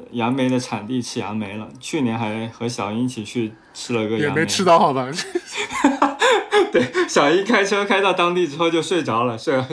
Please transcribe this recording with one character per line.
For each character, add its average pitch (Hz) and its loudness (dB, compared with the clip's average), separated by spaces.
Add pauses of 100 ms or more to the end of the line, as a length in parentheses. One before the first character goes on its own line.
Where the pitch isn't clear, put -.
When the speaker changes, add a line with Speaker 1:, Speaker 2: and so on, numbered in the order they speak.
(120)
Speaker 1:
杨 117 -2
梅 131 0
的 127 2
产 104 -6
地 127 -2
吃 - -8
杨 104 -6
梅 104 -6
了。 107 -10 (120)
去 156 -4
年 113 0
还 113 -2
和 113 -6
小 104 -4
英 117 -2
一 127 0
起 117 -6
去 110 -4 (220)
吃 - -8
了 113 2
个 - -4
杨 113 0
梅。 - 0
Speaker 2:
也 147 0
没 151 0
吃 - 0
到， 175 8
好 170 4
吧？ 127 -2
Speaker 1:
<laughs> 359 0
对， - 2
小 147 4
英 185 4
开 208 2
车 202 0
开 196 2
到 190 4
当 175 2
地 180 2
之 139 -8
后 165 2
就 165 2
睡 160 0
着 120 0
了， 117 -2
睡 135 0
了， 127 0